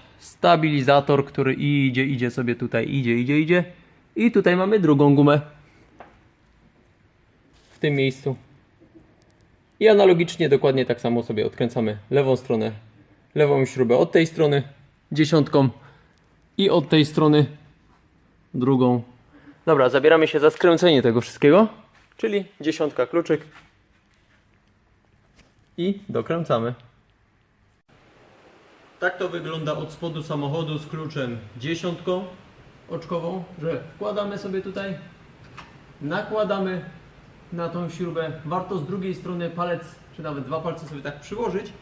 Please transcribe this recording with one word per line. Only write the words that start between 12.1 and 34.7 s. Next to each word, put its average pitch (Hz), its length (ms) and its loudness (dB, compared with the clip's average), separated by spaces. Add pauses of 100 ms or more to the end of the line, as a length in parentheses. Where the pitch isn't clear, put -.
lewą 131 240 2
stronę, 113 360 -4 (640)
lewą 143 300 2
śrubę 123 320 0
od 165 140 2
tej 165 160 4
strony 147 360 0 (480)
dziesiątką 147 580 2 (880)
i 196 120 2
od 156 200 2
tej 156 160 4
strony 151 400 4 (1080)
drugą. 123 500 2 (640)
Dobra, 139 240 4
zabieramy 151 380 4
się 151 120 -2
za 147 100 6
skręcenie 165 520 4
tego 117 200 2
wszystkiego, 170 460 4 (500)
czyli 202 280 -4 (160)
dziesiątka, 147 440 -2
kluczyk 165 360 -2 (2250)
i 196 220 -4 (100)
dokręcamy. 123 640 -4 (2250)
Tak 175 180 -4
to 180 120 -6
wygląda 156 440 -8
od 151 180 -10
spodu 156 320 -10
samochodu 151 540 -6
z - 100 -12
kluczem 147 500 -8 (200)
dziesiątką 170 680 -6 (640)
oczkową, 170 540 -8 (180)
że 160 220 -6 (120)
wkładamy 202 420 -6
sobie 190 240 -8
tutaj, 196 360 -10 (1040)